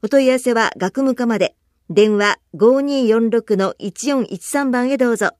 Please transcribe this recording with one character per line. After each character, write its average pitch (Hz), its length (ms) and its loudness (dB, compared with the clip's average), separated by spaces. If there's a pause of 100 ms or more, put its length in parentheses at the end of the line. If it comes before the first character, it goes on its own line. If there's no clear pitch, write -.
お 220 60 -6
問 277 160 4
い 254 60 4
合 254 40 2
わ 254 40 -2
せ 254 140 -2
は 226 240 0
学 190 200 -4
務 269 180 0
課 247 120 -4
ま 226 120 0
で。 - 180 -2 (340)
電 208 280 2
話 208 180 0 (180)
五 240 280 4
二 277 260 0
四 226 220 2
六 220 260 -2
の 190 220 -2
一 214 320 -8
四 262 140 0
一 - 200 -12
三 277 260 -4
番 247 200 -2
へ 269 80 -2
ど 247 140 0
う 220 40 -2
ぞ。 202 240 -2